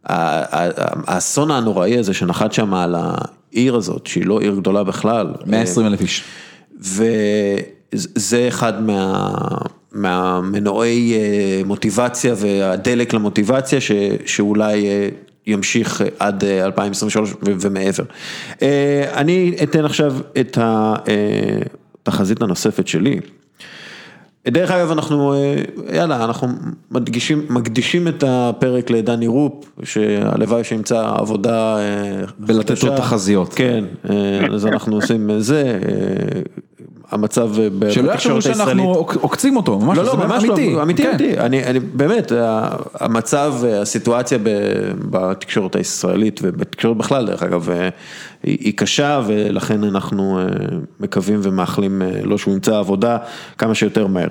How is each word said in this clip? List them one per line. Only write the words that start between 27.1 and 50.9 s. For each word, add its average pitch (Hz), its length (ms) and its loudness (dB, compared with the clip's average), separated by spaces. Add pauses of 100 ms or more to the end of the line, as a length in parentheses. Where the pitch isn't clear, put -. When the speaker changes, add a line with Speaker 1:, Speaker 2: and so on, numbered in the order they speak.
Speaker 1:
מקדישים 123 580 0
את 160 200 0
הפרק 123 640 2
לדני 117 380 2
רופ, 139 380 0 (180)
שהלוואי 107 800 0
שימצא 110 540 -2
עבודה, 107 600 0
אה, 104 40 0 (580)
Speaker 2:
ולתת 107 300 0
לו - 60 2
Speaker 1:
חדשה. 131 220 2
Speaker 2:
תחזיות. 101 560 2
Speaker 1:
כן, 120 300 0 (260)
אה, 98 440 0
אז 104 120 -2
אנחנו 107 300 0
עושים, 107 340 0
אה, 107 100 2
זה, 123 460 2
אה, 98 560 -2 (720)
המצב, 107 480 0
אה, 110 80 4 (120)
ב-, 104 120 2
Speaker 2:
שלא 127 200 4
יחשבו - 240 0
Speaker 1:
בתקשורת 220 60 2
Speaker 2:
שאנחנו 202 300 2
Speaker 1:
הישראלית. 185 240 4
Speaker 2:
עוק-, 170 200 0
עוקצים - 420 2
אותו, 120 220 2
ממש, 151 180 4
Speaker 1:
לא, 175 60 2
Speaker 2:
זה 240 60 2
Speaker 1:
לא, 254 60 2
Speaker 2:
באמת - 160 2
Speaker 1:
ממש 220 120 2
לא, 240 100 4
Speaker 2:
אמיתי. 170 280 2
Speaker 1:
אמיתי, 170 220 2
Speaker 2:
כן. - 60 4
Speaker 1:
אמיתי. - 300 2
אני, 127 240 2
אני, 127 160 2
באמת, 151 520 0
ה-, 113 380 2 (240)
המצב, 139 600 0 (100)
אה, 107 180 2
הסיטואציה 117 640 0
ב-, 110 60 2 (600)
בתקשורת 95 680 -2
הישראלית 98 680 0
ובתקשורת 98 540 -2
בכלל, 127 280 0
דרך 92 180 -4
אגב, 87 260 -2
אה, 87 200 0 (540)
היא, - 160 0
היא 104 160 0
קשה, 143 520 0
ולכן 104 560 0
אנחנו, 98 560 0
אה, 92 60 0 (540)